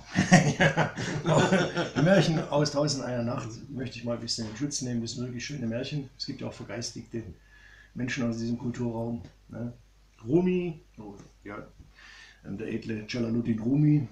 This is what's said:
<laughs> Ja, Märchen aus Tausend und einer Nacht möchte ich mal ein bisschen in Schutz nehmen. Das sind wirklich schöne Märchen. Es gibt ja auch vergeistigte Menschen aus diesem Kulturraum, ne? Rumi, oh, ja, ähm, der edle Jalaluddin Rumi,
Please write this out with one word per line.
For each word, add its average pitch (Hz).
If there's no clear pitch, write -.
<laughs> 151
Ja, 175
Märchen 165
aus 147
Tausend 139
und 120
einer 123
Nacht 120
möchte 123
ich 113
mal 117
ein 117
bisschen 113
in 107
Schutz 143
nehmen. 123
Das 113
sind 123
wirklich 123
schöne 120
Märchen. 131
Es -
gibt -
ja 120
auch -
vergeistigte 117
Menschen 120
aus 113
diesem 117
Kulturraum, 120
ne? 117
Rumi, 175
oh, 104
ja, 101
ähm, 98
der 110
edle 110
Jalaluddin 117
Rumi, 147